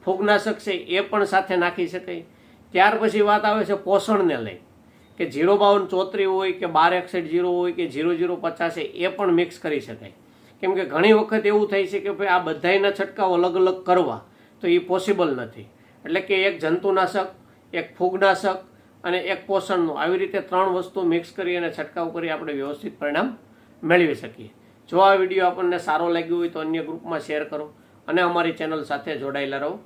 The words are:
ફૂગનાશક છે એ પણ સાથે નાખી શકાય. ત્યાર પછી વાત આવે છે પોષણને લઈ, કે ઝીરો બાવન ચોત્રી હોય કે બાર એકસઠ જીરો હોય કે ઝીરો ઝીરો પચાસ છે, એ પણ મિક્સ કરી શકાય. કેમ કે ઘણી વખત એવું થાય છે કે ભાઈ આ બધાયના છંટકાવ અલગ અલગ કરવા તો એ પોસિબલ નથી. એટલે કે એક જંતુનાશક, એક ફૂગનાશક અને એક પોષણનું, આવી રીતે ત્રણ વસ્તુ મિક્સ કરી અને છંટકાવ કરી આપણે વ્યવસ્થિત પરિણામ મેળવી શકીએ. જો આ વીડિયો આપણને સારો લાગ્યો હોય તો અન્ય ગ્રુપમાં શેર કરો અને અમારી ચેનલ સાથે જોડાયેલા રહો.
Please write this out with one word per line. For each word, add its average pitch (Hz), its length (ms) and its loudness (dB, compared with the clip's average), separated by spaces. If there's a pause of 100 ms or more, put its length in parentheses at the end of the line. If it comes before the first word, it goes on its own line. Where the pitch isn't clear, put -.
ફૂગનાશક 208 520 0
છે 208 140 -8
એ 180 300 -2
પણ 202 220 0
સાથે 190 320 0
નાખી 175 320 0
શકાય. 175 380 -10 (460)
ત્યાર 208 260 6
પછી 214 240 2
વાત 208 240 4
આવે 208 200 2
છે 196 80 0
પોષણને 196 640 2
લઈ, 101 200 -8 (600)
કે 160 120 -2
ઝીરો 170 280 2
બાવન 202 280 4
ચોત્રી 190 400 -2
હોય 190 260 0
કે 185 140 -6
બાર 165 280 4
એકસઠ 180 260 -2
જીરો 175 320 -2
હોય 175 200 0
કે 170 180 -4
ઝીરો 156 260 -2
ઝીરો 175 200 -2
પચાસ 165 400 -4
છે, 165 60 -6
એ 175 260 -4
પણ 190 240 0
મિક્સ 170 280 0
કરી 151 200 -4
શકાય. 110 340 -14 (480)
કેમ 185 120 0
કે 185 120 0
ઘણી 165 280 6
વખત 214 320 2
એવું 208 240 4
થાય 196 180 0
છે 196 120 -4
કે 196 120 -6
ભાઈ 196 160 -4
આ 180 120 4
બધાયના 175 520 0
છંટકાવ 190 420 -2
અલગ 175 220 2
અલગ 185 280 2
કરવા 165 380 2 (400)
તો 190 60 -2
એ 175 100 4
પોસિબલ 180 580 0
નથી. 117 260 -12 (440)
એટલે 180 160 -2
કે 190 220 0
એક 180 160 0
જંતુનાશક, 185 680 0 (460)
એક 170 240 -8
ફૂગનાશક 190 580 2 (480)
અને 180 140 -2
એક 180 300 -4
પોષણનું, 175 540 0
આવી 175 160 0
રીતે 196 220 -2
ત્રણ 185 300 0
વસ્તુ 180 320 -4
મિક્સ 170 300 0
કરી 180 240 -4
અને 170 160 -4
છંટકાવ 165 380 -8
કરી 165 200 -6
આપણે 156 240 -6
વ્યવસ્થિત 143 460 -8
પરિણામ 165 380 -2 (460)
મેળવી 165 320 4
શકીએ. 113 340 -16 (400)
જો 175 100 2
આ 196 160 8
વીડિયો 185 300 2
આપણને 180 320 0
સારો 165 320 0
લાગ્યો 170 280 -2
હોય 170 120 -2
તો 165 100 -8
અન્ય 160 240 -4
ગ્રુપમાં 160 360 -8
શેર 151 240 -4
કરો 151 300 -10 (340)
અને 170 140 2
અમારી 170 300 0
ચેનલ 160 320 -6
સાથે 147 340 -6
જોડાયેલા 139 400 -6
રહો. 160 280 -6